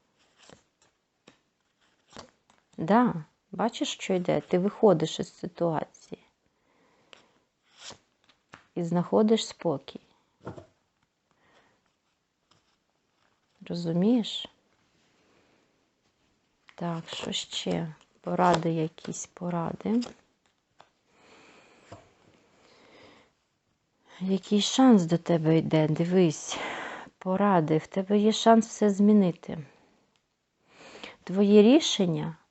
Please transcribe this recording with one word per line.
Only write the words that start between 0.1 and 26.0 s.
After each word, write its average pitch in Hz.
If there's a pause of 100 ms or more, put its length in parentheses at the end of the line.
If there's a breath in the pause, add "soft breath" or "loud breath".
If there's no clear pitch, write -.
Да, 214 (380)
бачиш, 220
що -
йде? 165
Ти -
виходиш 175
із -
ситуації. - (2500 soft breath)
І 175
знаходиш 196
спокій. - (3750)
Розумієш? 175 (2250)
Так, 165
що -
ще? 165 (260)
Поради 175
якісь, -
поради. 175 (4000 soft breath)
Який 190
шанс 240
до 170
тебе 165
йде? 156
Дивись, 170 (600 loud breath)